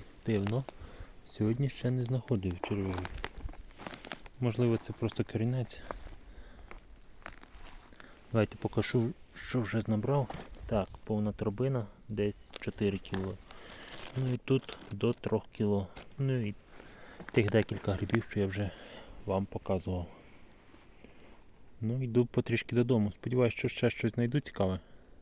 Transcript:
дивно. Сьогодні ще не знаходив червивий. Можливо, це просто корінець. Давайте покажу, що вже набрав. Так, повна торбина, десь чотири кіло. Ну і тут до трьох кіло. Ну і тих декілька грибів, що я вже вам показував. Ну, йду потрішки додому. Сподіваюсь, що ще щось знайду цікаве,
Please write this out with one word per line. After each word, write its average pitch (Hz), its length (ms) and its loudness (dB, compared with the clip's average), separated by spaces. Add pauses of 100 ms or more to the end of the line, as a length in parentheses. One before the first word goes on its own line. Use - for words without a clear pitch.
(260)
дивно. 110 380 2 (640)
Сьогодні 120 420 2
ще - 220 -2
не 127 120 2
знаходив 107 580 0
червивий. 95 440 -2 (1300)
Можливо, 120 380 4
це - 160 -8
просто - 300 0
корінець. 120 560 0 (2500)
Давайте 107 240 4
покажу, - 580 2 (200)
що - 280 0
вже 110 260 2
набрав. 113 420 2 (380)
Так, 107 200 2 (160)
повна 107 280 2
торбина, 113 540 0 (240)
десь 104 260 2 (300)
чотири 101 320 2
кіло. 95 400 -2 (800)
Ну 127 160 0
і 120 40 2
тут - 400 0 (140)
до 117 220 2
трьох - 380 0
кіло. 104 360 2 (300)
Ну 135 220 2
і 104 160 -2 (760)
тих 104 180 6
декілька 104 440 4
грибів, 95 360 2
що - 100 0
я 98 80 4
вже 95 240 0 (540)
вам 98 200 2
показував. 92 640 -2 (1700)
Ну, 120 220 0
йду 120 220 6
потрішки - 500 0
додому. 120 360 6
Сподіваюсь, 120 420 4
що - 140 0
ще - 220 2
щось - 240 0
знайду 120 260 2
цікаве, 95 400 0 (420)